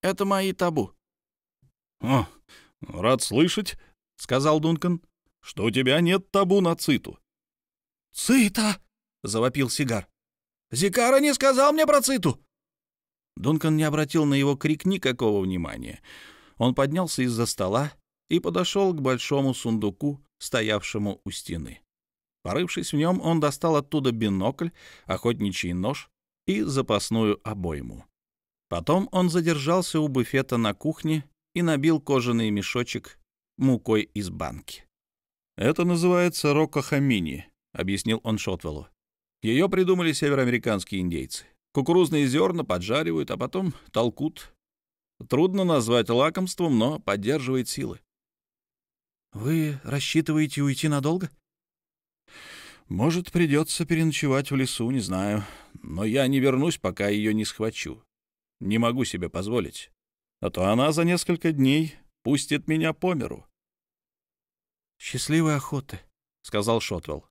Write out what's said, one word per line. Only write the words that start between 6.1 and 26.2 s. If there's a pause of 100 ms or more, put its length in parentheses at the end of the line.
табу
на
циту". (920)
"Цита!" — (420)
завопил
Сигар. (600)
"Зикара
не
сказал
мне
про
циту!" (920)
Дункан
не
обратил
на
его
крик
никакого
внимания. (560)
Он
поднялся
из-за
стола (360)
и
подошёл
к
большому
сундуку, (140)
стоявшему
у
стены. (600)
Порывшись
в
нём,
он
достал
оттуда
бинокль, (340)
охотничий
нож (360)